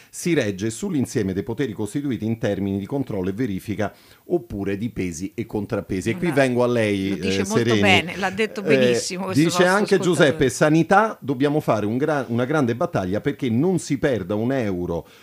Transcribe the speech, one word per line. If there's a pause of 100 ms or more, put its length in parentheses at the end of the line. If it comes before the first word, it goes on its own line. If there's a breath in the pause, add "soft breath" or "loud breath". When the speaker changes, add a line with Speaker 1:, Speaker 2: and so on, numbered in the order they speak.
Speaker 1:
si
regge
sull'insieme
dei
poteri
costituiti
in
termini
di
controllo
e
verifica, (340 loud breath)
oppure
di
pesi
e
contrappesi."
E
qui
Speaker 2:
Ma
Speaker 1:
vengo
a
lei,
Speaker 2:
lo
dice
Speaker 1:
eh,
Speaker 2:
molto
Speaker 1:
Sereni.
Speaker 2:
bene,
l'ha
detto
Speaker 1:
Eh,
Speaker 2:
benissimo
questo
Speaker 1:
dice
Speaker 2:
nostro
Speaker 1:
anche
Speaker 2:
ascoltatore.
Speaker 1:
Giuseppe:
"Sanità,
dobbiamo
fare
un
gra-,
una
grande
battaglia
perché
non
si
perda
un
euro (140 loud breath)